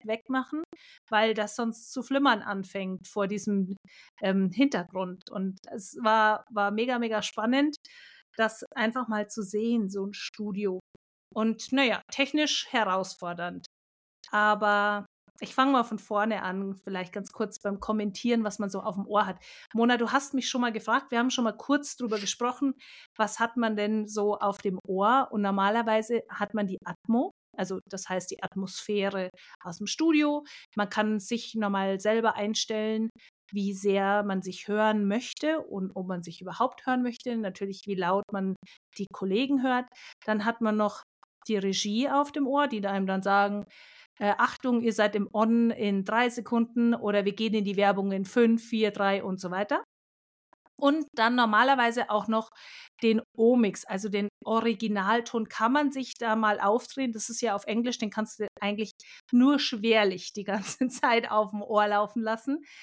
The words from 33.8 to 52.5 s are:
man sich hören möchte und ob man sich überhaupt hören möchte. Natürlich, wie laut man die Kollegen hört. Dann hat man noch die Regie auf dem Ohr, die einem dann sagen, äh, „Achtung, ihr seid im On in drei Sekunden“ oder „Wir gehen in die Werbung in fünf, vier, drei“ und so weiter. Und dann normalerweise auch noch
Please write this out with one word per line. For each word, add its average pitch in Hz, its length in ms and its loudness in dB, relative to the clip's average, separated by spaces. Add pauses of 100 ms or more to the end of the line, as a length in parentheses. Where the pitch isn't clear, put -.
man 190 180 -2
sich 185 260 -10
hören 214 400 2
möchte 294 540 -2
und 190 340 -6
ob 185 120 -6
man 180 140 -6
sich 175 200 -14
überhaupt 185 440 -4
hören 254 160 0
möchte. 240 360 -4
Natürlich, 196 500 -6
wie 202 80 -4
laut 185 360 0
man 190 240 -2 (420)
die 196 140 -6
Kollegen 247 520 0
hört. 254 220 0 (400)
Dann 214 200 0
hat 233 160 -2
man 214 160 2
noch 208 240 0 (460)
die 214 100 0
Regie 208 520 0
auf 285 220 0
dem 285 140 -2
Ohr, 277 220 2
die 214 180 -4
einem 196 220 -2
dann 190 160 -2
sagen, 202 420 2 (540)
äh, 208 180 2
„Achtung, 240 440 0
ihr 226 120 2
seid 208 220 2
im 202 180 -2
On 226 380 4
in 196 340 0
drei 233 240 2
Sekunden“ 233 640 0
oder 208 320 0
„Wir 202 80 0
gehen 220 220 -2
in 208 100 2
die 196 120 -2
Werbung 196 340 2
in 190 140 -2
fünf, 226 420 4
vier, 214 240 0
drei“ 202 320 0
und 185 160 -4
so 185 120 -8
weiter. 214 320 -2 (960)
Und 294 340 2
dann 233 220 2
normalerweise 240 760 4
auch 208 200 0
noch 220 180 0 (560)